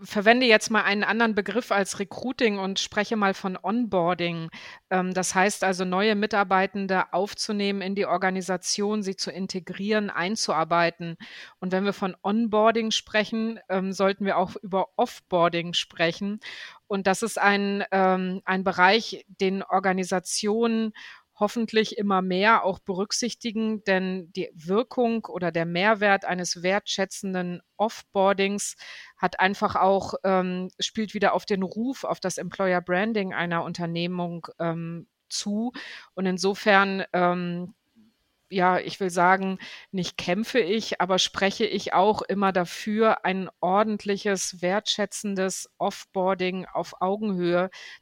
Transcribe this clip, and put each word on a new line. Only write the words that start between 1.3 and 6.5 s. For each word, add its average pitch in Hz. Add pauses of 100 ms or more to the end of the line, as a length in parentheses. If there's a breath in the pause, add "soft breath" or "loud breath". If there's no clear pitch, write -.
Begriff 208
als 196
Recruiting 220
und 190
spreche -
mal 196
von 185
Onboarding. 175 (420 loud breath)
Ähm, 185
das 180
heißt 196
also, 185
neue 196
Mitarbeitende 196